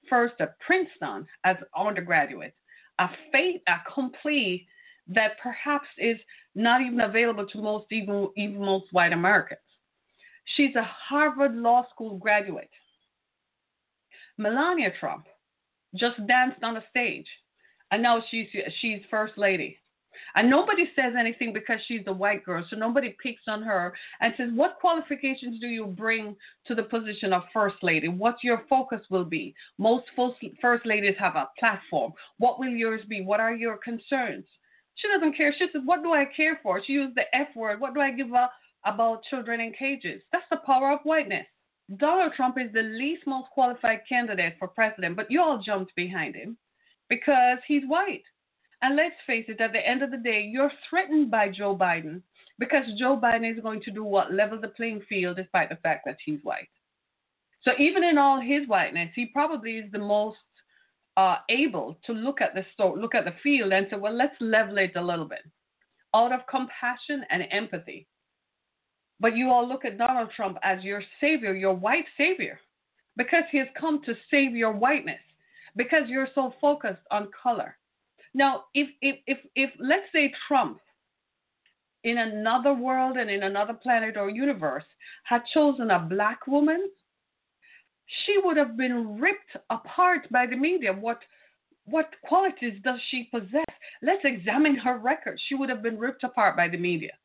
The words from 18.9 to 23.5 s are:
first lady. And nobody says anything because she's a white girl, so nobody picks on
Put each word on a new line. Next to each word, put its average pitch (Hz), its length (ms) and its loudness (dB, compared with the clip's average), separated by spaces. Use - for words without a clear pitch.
first 214 280 -2
lady. 190 400 0
And 226 140 6
nobody 349 460 4
says 254 240 0
anything 233 340 -2
because 214 340 -4
she's 220 200 -6
a 196 60 -4
white 202 320 -2
girl, 170 240 -4
so - 60 -10
nobody 233 460 0
picks 233 260 -8
on 214 160 -4